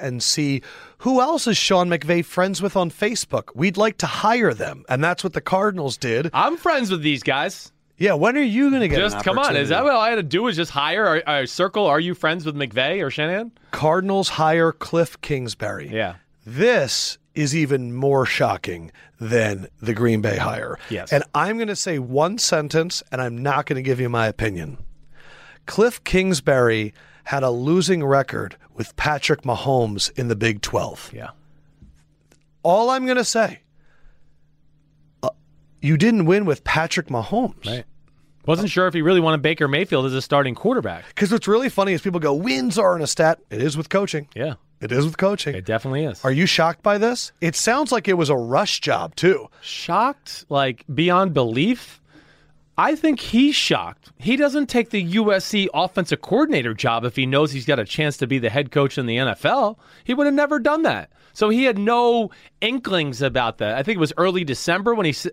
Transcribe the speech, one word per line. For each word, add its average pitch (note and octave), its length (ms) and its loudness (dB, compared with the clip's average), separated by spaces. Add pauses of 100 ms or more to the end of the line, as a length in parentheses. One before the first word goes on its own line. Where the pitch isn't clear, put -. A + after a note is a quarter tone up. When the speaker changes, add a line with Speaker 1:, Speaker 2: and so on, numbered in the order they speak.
Speaker 1:
and B2 180 -6
see C#3 400 0 (420)
"Who B3+ 180 2
else D4 260 0
is G#3+ 100 2
Sean F3+ 320 2
McVay E3+ 360 0
friends F#3 380 -2
with G3 140 -2
on F3+ 140 0
Facebook? G#3 640 -4
We'd F3 220 0
like G#3+ 220 2
to - 80 -2
hire G#3+ 480 2
them." D2+ 340 -8
And B2+ 160 0
that's F3 180 0
what D#3 120 -4
the D#3+ 60 -4
Cardinals F#3 560 -2
did. C3 360 -2
Speaker 2:
I'm A3+ 240 2
friends C#4 340 0
with F3 120 -2
these D3 200 0
guys. D3 500 -4 (260)
Speaker 1:
Yeah, F#3+ 160 2
when G3+ 220 2
are D4 60 2
you C4 280 2
gonna B3+ 180 2
get D3 120 2
an G#3 100 0
Speaker 2:
Just, G3+ 140 -6
come F#3+ 140 0
on, C4+ 160 0
is C#3+ 140 0
that D#3 80 2
Speaker 1:
opportunity? A#3 80 0
Speaker 2:
what C#4+ 100 4
all A3+ 60 4
I A3 100 2
had A#3 60 0
to G#3 80 -2
do D#3 180 -2
was A#3 140 -2
just E3 160 -4
hire D#3+ 340 0
or, E3 220 2
or C#3+ 180 0
circle, F#3+ 400 0
"Are D3+ 140 4
you F3 140 -4
friends D#3+ 300 -2
with D3+ 120 -6
McVay C#3+ 480 -2
or C3+ 60 -4
Shanahan?" F#3 420 -4 (180)
Speaker 1:
Cardinals F#3 600 0
hire E3 420 2
Cliff - 480 -2
Kingsbury. A2 720 -6
Speaker 2:
Yeah. G#2+ 220 -4 (300)
Speaker 1:
This D3+ 720 0 (160)
is D3 200 -2
even C3 400 0
more C3+ 320 2
shocking F#2 640 -2 (300)
than A2 480 0 (120)
the A2+ 140 -4
Green A2+ 260 2
Bay G#2 160 0
hire. - 420 -4 (120)
Speaker 2:
Yes. G2 220 -6
Speaker 1:
And D3 100 2 (120)
I'm F#3+ 240 0
gonna G#3+ 180 -4
say E3+ 240 -4
one D3 380 0
sentence, D#3+ 640 0 (100)
and B2+ 100 -4
I'm A#2+ 160 -4
not C#3+ 280 0
gonna C3+ 160 -4
give C3 180 -2
you B2 80 -2
my A#2 180 0
opinion. F#2 520 -4 (880)
Cliff - 380 0
Kingsbury B2+ 880 2 (320)
had C#3 200 -2
a B2+ 60 2
losing D#3 540 2
record C3+ 520 0 (180)
with - 220 -10
Patrick D3+ 460 0
Mahomes A#2 760 0
in B2 80 -2
the A#2 80 0
Big A2 260 -2
twelve. - 540 -4
Speaker 2:
Yeah. - 160 -14 (1300)
Speaker 1:
All G#3+ 260 4
I'm C4 160 0
gonna B3+ 180 2
say, - 360 0 (1600)
uh, - 80 -2 (500)
you D3+ 160 4
didn't G#3 300 4
win G3 180 4
with D3+ 200 -2
Patrick E3 420 -2
Mahomes. E3 600 -4
Speaker 2:
Right. A#2 180 -6 (600)
Wasn't F3 260 0
sure F#3 180 2
if D#3+ 60 -2
he E3 80 0
really F3+ 180 4
wanted D#3+ 200 2
Baker D3+ 280 0
Mayfield C#3+ 360 0
as C3 100 -2
a C3 80 -2
starting C#3 340 2
quarterback. A#2+ 580 -2
Speaker 1:
'Cause G3 160 0
what's A3+ 160 0
really A#3 220 2
funny G3 240 0
is D#3+ 100 -2
people F3+ 160 -4
go, D3+ 160 0
"Wins B3 420 -2
aren't F3+ 280 2
a - 20 -2
stat." E3 320 2 (120)
It G#2+ 120 -4
is D3 140 0
with D#3 120 -6
coaching. F#3 460 -2
Speaker 2:
Yeah. C#3+ 200 -4 (260)
Speaker 1:
It A2 100 -8
is C3 140 2
with D#3+ 120 -4
coaching. F#3+ 380 0
Speaker 2:
It F#2 100 -8
definitely C3 420 -2
is. A2 180 -8
Speaker 1:
Are C3+ 80 2
you D3+ 140 2
shocked E3 360 2
by G#3 160 2
this? A#3 320 -2 (100)
It E3+ 140 0
sounds B3+ 380 0
like G#3 160 0
it F#3+ 60 4
was E3+ 160 2
a C#3+ 60 4
rush B2+ 440 0
job, F#2 340 -2
too. F3 320 2 (140)
Speaker 2:
Shocked, - 880 -4
like, C3+ 440 0
beyond F3+ 420 4
belief? C#3 640 0 (760)
I B3+ 200 2
think D4+ 240 0
he's C4+ 340 4
shocked. - 640 -4
He F3 180 0
doesn't C#4+ 320 0
take A#3+ 220 0
the G#3 100 -2
U G3+ 320 2
S F#3+ 120 0
C G3 280 -2
offensive F3 480 -2
coordinator G3 540 0
job A#2 300 0
if B2 100 -4
he C3 120 0
knows C#3 260 2
he's C3 140 -8
got C#3+ 120 2
a A2 60 -2
chance D3+ 320 -2
to C3+ 100 -2
be C3+ 140 0
the A#2 100 0
head C3+ 220 -2
coach C#3 260 0
in B2+ 80 -4
the A#2 120 -2
N C3 100 0
F G2+ 160 -6
L. A3 340 0 (240)
He B3 120 -4
would C#4+ 120 2
have C#4+ 80 2
never D4 240 2
done D#4+ 240 0
that. A#2 280 -2 (220)
So G#3+ 160 2
he A#3 160 2
had A#3+ 140 2
no A#3 520 2 (300)
inklings F3+ 640 -2
about B2 360 0
that. A2 200 -2
I C3+ 60 -2
think G#3 140 -2
it - 20 -4
was D3+ 160 0
early F3+ 260 0
December F3 540 0
when G#3 100 0
he D3+ 40 2
s-, - 220 -6